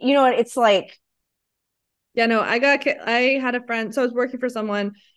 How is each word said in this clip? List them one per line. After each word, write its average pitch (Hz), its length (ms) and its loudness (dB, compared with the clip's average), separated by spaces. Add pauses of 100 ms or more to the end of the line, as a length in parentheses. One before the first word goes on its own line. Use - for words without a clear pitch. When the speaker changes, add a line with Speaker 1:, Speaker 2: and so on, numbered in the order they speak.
Speaker 1:
You 269 140 2
know, 277 120 4
it's 240 300 0
like 208 440 0 (1120)
Speaker 2:
Yeah, 226 120 2
no, 226 140 2
I 233 180 0
got 277 240 2
ki-, - 220 -2
I 247 360 2
had 247 140 -2
a 247 100 -6
friend, 226 300 -6
so 269 80 0
I - 20 2
was 240 100 -2
working 254 260 -4
for 254 80 -4
someone, 208 440 -4 (240)